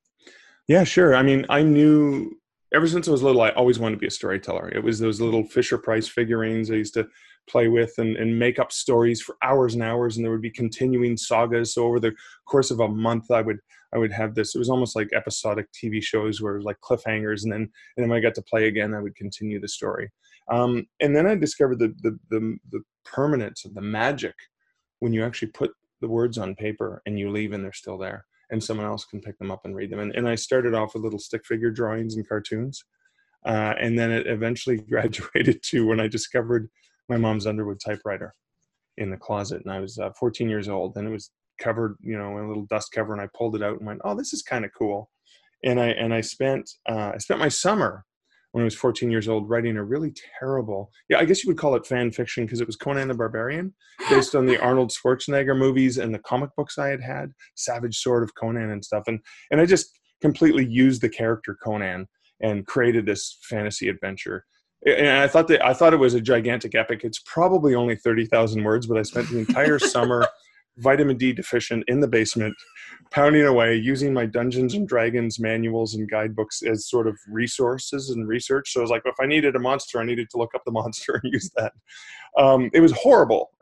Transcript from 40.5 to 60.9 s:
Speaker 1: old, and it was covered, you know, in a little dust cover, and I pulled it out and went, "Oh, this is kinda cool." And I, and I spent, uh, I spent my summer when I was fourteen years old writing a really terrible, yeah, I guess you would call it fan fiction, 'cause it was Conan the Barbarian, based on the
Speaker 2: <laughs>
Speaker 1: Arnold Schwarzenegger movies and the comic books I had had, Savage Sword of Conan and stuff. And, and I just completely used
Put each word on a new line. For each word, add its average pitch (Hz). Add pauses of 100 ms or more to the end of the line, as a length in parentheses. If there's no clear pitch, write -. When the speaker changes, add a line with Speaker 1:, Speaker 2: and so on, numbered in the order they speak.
Speaker 1:
old, 95
and 104
it 110
was 107 (300)
covered, 110
you 110
know, 101
in 104
a 107
little 104
dust 107
cover, 110
and 101
I 101
pulled 113
it 104
out 104
and 107
went, 107
"Oh, 202
this 254
is -
kinda 110
cool." 104 (520)
And 123
I, 120
and 117
I 113
spent, 135 (180)
uh, 107
I -
spent -
my 151
summer 131 (480)
when 117
I -
was 110
fourteen 120
years 110
old 107
writing 117
a 104
really 147 (240)
terrible, 110 (200)
yeah, -
I 165
guess 190
you -
would 165
call 143
it 117
fan 123
fiction, 117
'cause 120
it 117
was 113
Conan 139
the 131
Barbarian, 120 (340)
based 135
on 131
the 127
Speaker 2:
<laughs> -
Speaker 1:
Arnold 127
Schwarzenegger 135
movies 131
and 113
the 104
comic 135
books 143
I 143
had 135
had, 135 (220)
Savage 120
Sword 120
of 107
Conan 113
and 104
stuff. 104
And, 113 (300)
and 147
I 170
just - (240)
completely 151
used 127